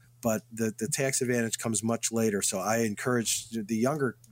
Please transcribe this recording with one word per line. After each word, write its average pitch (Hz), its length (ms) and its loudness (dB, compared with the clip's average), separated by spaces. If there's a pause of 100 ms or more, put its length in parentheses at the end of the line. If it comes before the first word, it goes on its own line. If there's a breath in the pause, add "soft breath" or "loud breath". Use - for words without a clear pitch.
(220 soft breath)
but 110 200 2 (100)
the, 110 240 -2
the 107 120 -4
tax 135 340 0
advantage 120 380 0
comes 110 240 -2
much 113 280 0
later. 110 300 2
So - 160 0
I 104 200 0
encourage 117 720 0
the 113 280 -4
younger 131 380 0 (160)